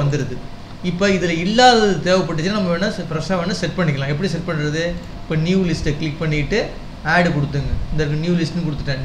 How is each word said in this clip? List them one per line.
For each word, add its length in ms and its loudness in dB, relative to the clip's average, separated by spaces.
வந்துருது. 340 0
இப்ப 260 2
இதுல 180 0
இல்லாதது 500 6
தேவைப்பட்டுச்சுன்னா 520 2
நம்ம 160 0
வேணா 240 0
செ-, 100 -6
ஃப்ரெஷ்ஷா 320 -2
வேணா 220 -2
செட் 180 -2
பண்ணிக்கலாம். 340 0
எப்படி 200 -2
செட் 160 -4
பண்றது? 340 -2
இப்ப 120 -4
நியூ 120 2
லிஸ்ட்டை 300 0
கிளிக் 220 -4
பண்ணிட்டு 380 0
ஆட் 220 4
கொடுத்துங்க. 360 -2
இந்த 100 2
நியூ 200 0
லிஸ்ட்னு 260 -2
கொடுத்துட்டேன். 380 -4